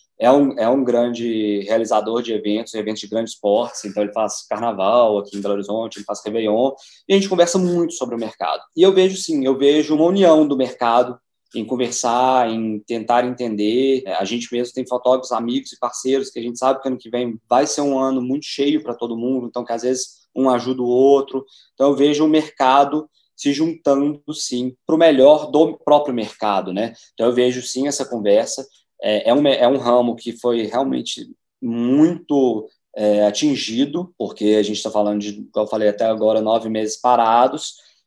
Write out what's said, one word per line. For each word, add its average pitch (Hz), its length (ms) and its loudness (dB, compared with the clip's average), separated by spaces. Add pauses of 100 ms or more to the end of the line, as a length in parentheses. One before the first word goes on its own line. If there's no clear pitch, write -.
(180)
é 120 120 4
um, 139 280 4
é 113 100 0
um 135 140 2
grande 117 800 -2
realizador 113 600 -2
de 117 100 -6
eventos, 107 400 -4
eventos 107 280 -6
de 104 80 -14
grandes 110 260 -6
portes, 107 500 -2
então 104 180 -4
ele 104 100 -4
faz 110 340 -4
carnaval 110 720 2
aqui 101 180 -8
em 101 60 -8
Belo 101 120 -2
Horizonte, 104 440 -8
ele 104 80 -16
faz - 180 -10
Réveillon, 107 460 0 (360)
e 190 60 0
a 196 40 6
gente 196 120 2
conversa 180 300 4
muito 175 360 0
sobre 117 200 -8
o 117 40 -6
mercado. 95 440 -6 (120)
E 160 80 2
eu 190 120 6
vejo 190 220 2
sim, 151 280 -4
eu 131 140 0
vejo 151 360 2
uma 156 120 2
união 170 400 4
do 139 100 -2
mercado 123 600 0 (360)
em 113 100 -6
conversar, 123 840 0
em 110 300 -4
tentar 120 440 -2
entender. 123 760 -2 (160)
A 98 60 -2
gente 117 280 -6
mesmo 123 220 -4
tem 127 120 -6
fotógrafos, 127 440 -2
amigos 120 420 -4
e - 60 -20
parceiros 131 500 -4
que - 100 -14
a 117 40 -8
gente 120 160 -8
sabe 135 240 0
que 135 60 -6
ano 127 100 -6
que - 100 -20
vem 120 300 -6 (100)
vai 127 160 4
ser 147 160 -6
um 143 160 0
ano 131 240 0
muito 131 240 -4
cheio 147 380 -2
pra 123 100 -8
todo 117 240 -6
mundo, 120 300 -4
então 117 180 -8
que - 80 -8
às 117 100 -6
vezes 127 420 -4 (100)
um 131 160 2
ajuda 127 320 -2
o 123 60 -2
outro. 135 580 4 (280)
Então 139 160 2
eu 135 60 0
vejo 147 280 2
o 156 40 4
mercado 143 800 2 (280)
se 143 160 -2
juntando, 147 680 0 (120)
sim, 127 420 -6 (100)
pro 156 140 0
melhor 151 520 6
do 156 280 2
próprio 147 340 2
mercado, 101 600 -4
né? 113 200 -4 (200)
Então 117 140 -2
eu 123 60 2
vejo, 123 300 0
sim, 131 240 -6
essa 139 180 -4
conversa. 113 640 0 (340)
É, 104 300 0
é 123 40 6
um, 147 120 2
é 123 220 4
um 139 80 2
ramo 120 400 2
que 117 160 -10
foi 117 300 -2
realmente 123 680 -6 (320)
muito, 127 1080 0 (280)
é, 104 300 2
atingido, 143 920 -2
porque 107 400 0
a 104 60 2
gente 101 180 -6
tá 107 80 -6
falando 104 300 0
de, 104 320 -10
como 107 140 -2
eu - 40 -8
falei 110 180 0
até 104 160 -2
agora, 110 360 0
nove 110 280 0
meses 110 280 -4
parados, 120 800 2 (320)